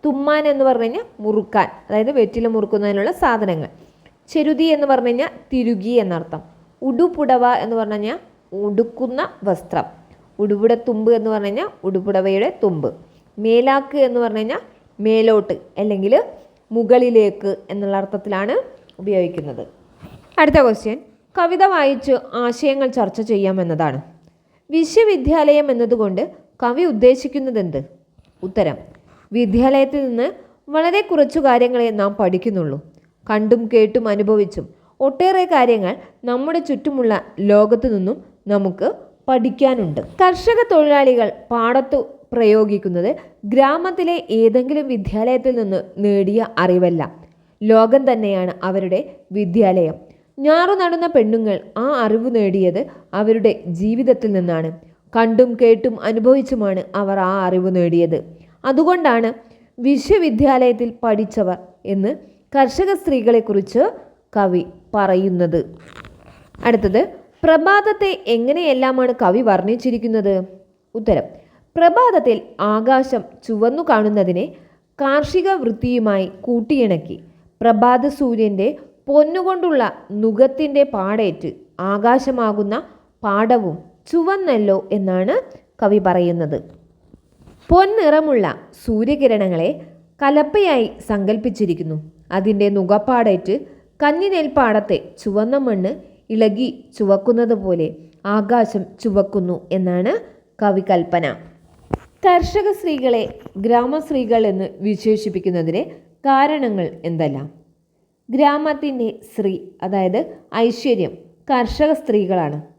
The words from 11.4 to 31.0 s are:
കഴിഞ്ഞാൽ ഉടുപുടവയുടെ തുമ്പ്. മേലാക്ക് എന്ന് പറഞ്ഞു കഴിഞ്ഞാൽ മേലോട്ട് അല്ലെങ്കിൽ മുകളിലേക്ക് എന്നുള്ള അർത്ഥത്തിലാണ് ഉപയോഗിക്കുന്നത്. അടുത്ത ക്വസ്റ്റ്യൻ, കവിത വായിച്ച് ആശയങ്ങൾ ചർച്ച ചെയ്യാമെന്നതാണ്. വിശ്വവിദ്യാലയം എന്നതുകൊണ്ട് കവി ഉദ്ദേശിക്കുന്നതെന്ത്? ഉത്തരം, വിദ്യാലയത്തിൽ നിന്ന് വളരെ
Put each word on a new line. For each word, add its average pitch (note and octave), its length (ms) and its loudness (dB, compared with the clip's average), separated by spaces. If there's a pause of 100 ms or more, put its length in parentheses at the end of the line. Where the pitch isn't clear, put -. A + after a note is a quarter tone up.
കഴിഞ്ഞാൽ C4 180 -6 (180)
ഉടുപുടവയുടെ F#3+ 600 0 (140)
തുമ്പ്. D#3+ 260 -2 (560)
മേലാക്ക് C4+ 640 2
എന്ന് A#3+ 180 -2
പറഞ്ഞു A3 180 -4
കഴിഞ്ഞാൽ C#4 200 -6 (420)
മേലോട്ട് A3 500 2 (260)
അല്ലെങ്കിൽ G3+ 340 0 (640)
മുകളിലേക്ക് A3+ 760 2 (220)
എന്നുള്ള G3 280 -4
അർത്ഥത്തിലാണ് G3+ 540 -6 (460)
ഉപയോഗിക്കുന്നത്. F3 600 -4 (800)
അടുത്ത D4+ 260 6
ക്വസ്റ്റ്യൻ, A3 320 -2 (400)
കവിത F4+ 340 2
വായിച്ച് C#4 420 2 (280)
ആശയങ്ങൾ C4+ 540 0
ചർച്ച G#3+ 240 -2 (100)
ചെയ്യാമെന്നതാണ്. E3+ 680 -2 (720)
വിശ്വവിദ്യാലയം D4+ 1000 2
എന്നതുകൊണ്ട് A3 500 0 (400)
കവി B3+ 300 0
ഉദ്ദേശിക്കുന്നതെന്ത്? A#3+ 880 0 (680)
ഉത്തരം, F3+ 300 -2 (560)
വിദ്യാലയത്തിൽ C4 760 2
നിന്ന് A#3+ 180 -2 (480)
വളരെ E4+ 260 2 (100)